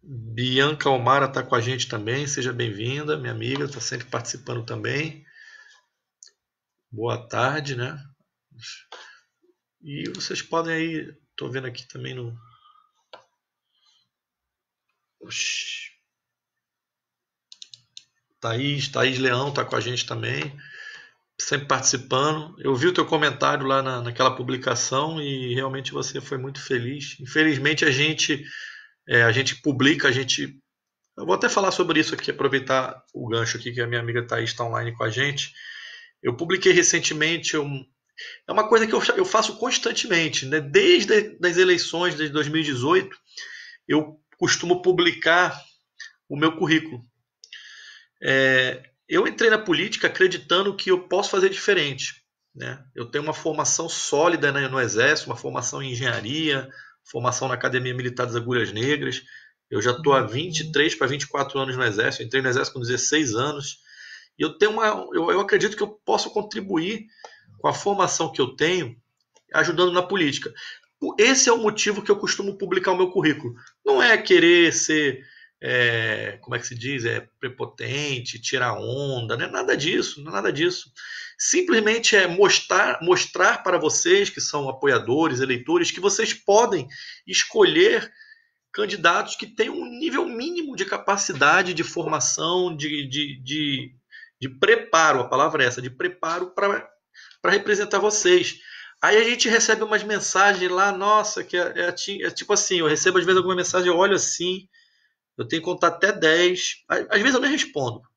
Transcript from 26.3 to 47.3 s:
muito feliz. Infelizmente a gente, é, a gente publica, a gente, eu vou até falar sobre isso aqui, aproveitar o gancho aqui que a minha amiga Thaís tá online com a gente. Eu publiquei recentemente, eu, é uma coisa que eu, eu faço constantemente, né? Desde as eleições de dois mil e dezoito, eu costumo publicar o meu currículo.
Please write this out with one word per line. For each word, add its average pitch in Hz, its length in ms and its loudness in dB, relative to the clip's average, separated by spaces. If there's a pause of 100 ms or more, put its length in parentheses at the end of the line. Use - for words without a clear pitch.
muito 139 240 -10
feliz. 135 580 -6
Infelizmente 151 640 0
a 151 60 4
gente, 143 540 0 (640)
é, 117 140 4
a 113 100 6
gente 117 300 -2
publica, 139 460 2
a 127 40 4
gente, 131 480 -4 (560)
eu - 80 -12
vou 175 100 2
até 214 140 0
falar 196 220 2
sobre 165 280 0
isso 156 160 0
aqui, - 160 -8
aproveitar 131 720 -2 (120)
o 127 140 -10
gancho 113 280 -2
aqui 120 160 -10
que 123 80 -6
a 117 60 -2
minha 120 140 -4
amiga 117 260 -4
Thaís 113 260 -4
tá 120 120 -6
online 117 300 -6
com 117 100 -6
a 113 40 -2
gente. 139 460 -4 (680)
Eu 120 140 -2
publiquei 185 360 2
recentemente, 160 840 2
eu, 147 120 -2 (800)
é - 60 -8
uma 214 160 2
coisa 226 180 6
que 220 60 -2
eu, 185 100 2 (140)
eu 185 80 2
faço 220 320 0
constantemente, 220 880 -2
né? 147 160 0
Desde 208 840 4
as 175 140 2
eleições 175 600 2
de 151 120 -4
dois 143 200 -2
mil 160 120 0
e 156 40 -2
dezoito, 147 520 0 (680)
eu 151 340 -2 (160)
costumo 175 460 0
publicar 175 760 2 (680)
o 143 80 -6
meu 160 200 2
currículo. 156 460 0 (1160)